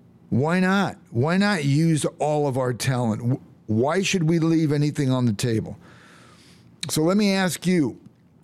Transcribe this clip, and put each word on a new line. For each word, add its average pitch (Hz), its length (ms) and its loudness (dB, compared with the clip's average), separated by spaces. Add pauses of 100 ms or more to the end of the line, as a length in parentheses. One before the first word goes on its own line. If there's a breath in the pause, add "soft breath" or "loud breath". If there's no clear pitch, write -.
(300)
Why 151 300 0
not? 185 360 0 (140)
Why 151 280 0
not 202 260 0
use 151 420 2 (140)
all 147 260 0
of 131 100 -2
our 127 160 -2
talent? 120 600 -2
Wh-, - 360 -10
why 139 340 2
should 175 260 0
we 170 100 2
leave 160 320 2
anything 147 400 0
on 127 160 2
the 113 60 2
table? 110 440 -4 (1120 loud breath)
So 156 140 -2
let 180 140 2
me 208 160 2
ask 185 340 -2
you, 160 320 2 (460)